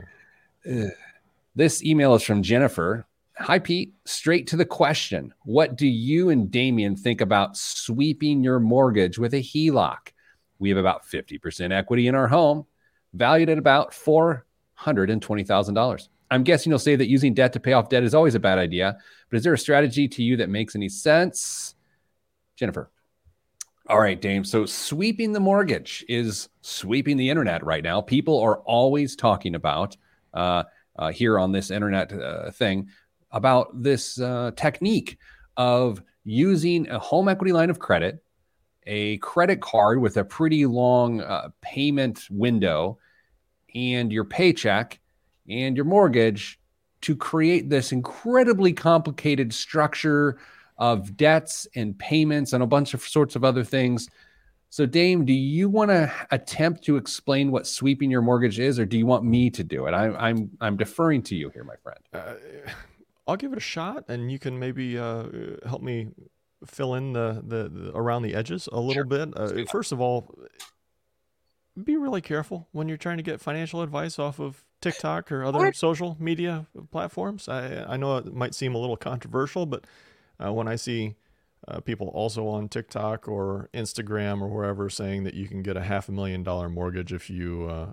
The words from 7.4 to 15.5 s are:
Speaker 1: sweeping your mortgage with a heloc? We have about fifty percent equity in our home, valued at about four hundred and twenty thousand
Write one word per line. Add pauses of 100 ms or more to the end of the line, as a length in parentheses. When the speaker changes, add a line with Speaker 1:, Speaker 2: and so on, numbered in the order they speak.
Speaker 1:
sweeping
your
mortgage
with
a
heloc? (460)
We
have
about
fifty
percent
equity
in
our
home, (480)
valued
at
about
four (300)
hundred
and
twenty
thousand